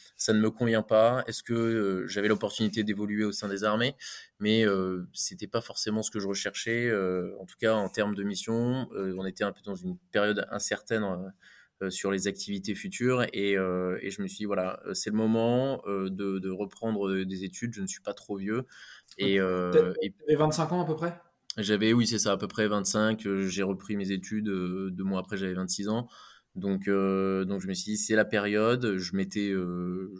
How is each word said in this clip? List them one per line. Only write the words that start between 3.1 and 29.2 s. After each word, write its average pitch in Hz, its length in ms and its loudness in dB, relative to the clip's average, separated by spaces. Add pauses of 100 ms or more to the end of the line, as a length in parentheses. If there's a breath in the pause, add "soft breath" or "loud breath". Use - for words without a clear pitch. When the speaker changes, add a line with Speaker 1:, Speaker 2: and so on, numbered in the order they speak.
Speaker 1:
au 104 80 0
sein 104 160 -4
des 98 160 -4
armées, 113 320 2 (440 loud breath)
mais, 110 280 6
euh, 92 460 0
c'était - 340 -2
pas 95 140 -2
forcément 107 420 -4
ce - 80 -4
que 107 80 -4
je 98 80 -2
recherchais. 113 600 -2
Euh, 92 520 0
en 92 60 -14
tout - 140 -20
cas, 110 140 4
en 101 160 0
termes 104 240 0
de 101 100 -6
mission, 113 680 -2
euh, 95 240 -4
on 95 80 -6
était 95 180 -4
un 101 80 -2
peu - 120 -14
dans 101 120 -8
une 90 220 -6 (140)
période 104 400 2
incertaine, 107 520 -2
euh, 95 140 -4 (640 soft breath)
euh, 98 80 -2
sur 98 220 -2
les 98 160 0
activités 98 480 -4
futures. 123 580 0
Et, 101 240 2
euh, 92 440 0
et 98 100 -6
je 98 100 -6
me 98 60 -4
suis - 120 -4
dit, « 107 60 -4
Voilà, 95 400 -2
euh, 95 80 -4
c'est - 160 2
le 107 80 0
moment, 117 720 2
euh, 98 220 -2
de, 95 280 -2
de 95 140 -4
reprendre, 101 580 -2
euh, 95 160 0
des 95 180 -6
études. 113 300 -6
Je 101 80 -8
ne 95 60 -4
suis - 140 -8
pas 101 120 -6
trop - 240 -8
vieux. » 107 260 -2 (540 loud breath)
Et, 98 220 4
Speaker 2:
Ouais. - 0 -
Speaker 1:
euh, 92 320 0
Speaker 2:
T'as, - 220 6 (100)
Speaker 1:
et 104 80 -4
Speaker 2:
t'avais - 240 0
vingt-cinq 156 360 2
ans 180 120 0
à - 20 -2
peu 156 100 -2
près ? 170 240 -6 (380)
Speaker 1:
J'avais, 107 360 2
oui, 120 120 6
c'est 107 140 0
ça, 101 140 4
à 98 40 0
peu 98 100 -4
près 107 200 0
vingt-cinq. 107 580 2
Euh, 98 220 0
j'ai 95 160 -2
repris 98 320 -4
mes 98 160 -4
études, 104 380 -4
euh, 95 420 -2
deux 92 120 -6
mois 95 180 -2
après, 98 160 -6
j'avais 95 160 -4
vingt-six 92 360 -2
ans. 120 180 -2 (480 loud breath)
Donc, 98 320 -2
euh, 95 560 2
donc 98 180 -4
je 95 60 -8
me 95 60 -4
suis 107 180 -4
dit, « 107 60 -2
C'est 110 180 4
la 107 80 6
période. » 107 760 2
Je 90 180 -4
m'étais, 98 340 0